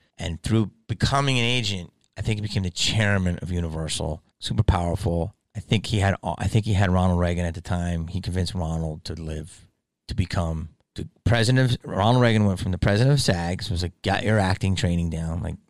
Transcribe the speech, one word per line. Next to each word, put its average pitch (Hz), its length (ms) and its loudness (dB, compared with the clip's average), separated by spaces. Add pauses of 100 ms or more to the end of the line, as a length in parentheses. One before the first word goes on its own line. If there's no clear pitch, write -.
(160)
And 85 260 -6
through 107 280 2 (180)
becoming 135 500 0
an 117 60 2
agent, 104 480 -2 (240)
I - 60 -8
think 107 160 -2
he 104 40 -6
became 101 200 -2
the 87 80 -2
chairman 101 720 0
of 82 100 -8
Universal. 80 720 -4 (160)
Super - 240 -2
powerful. 85 720 0 (220)
I 107 40 -10
think - 260 -2
he 107 140 0
had, 98 240 2
I - 240 -2
think 107 160 2
he 107 80 0
had 95 180 4
Ronald 90 300 4
Reagan 87 240 0
at 82 100 -4
the 87 60 -12
time. 87 480 -4
He 87 120 -6
convinced 87 340 -4
Ronald 80 500 -4
to - 100 -8
live, 80 540 -10 (400)
to - 60 -6
become 82 560 -4 (260)
the - 120 -10 (160)
president 117 480 4
of, - 60 -2 (100)
Ronald 110 340 4
Reagan 110 220 6
went 95 160 2
from 95 120 -2
the 90 60 -2
president 117 360 4
of 139 60 2
sags, 90 500 -2
was 85 120 -2
like, 87 200 -6
"Get 98 220 0
your 110 140 2
acting 95 380 2
training 87 340 0
down, 82 320 -4
like, 80 140 -6 (140)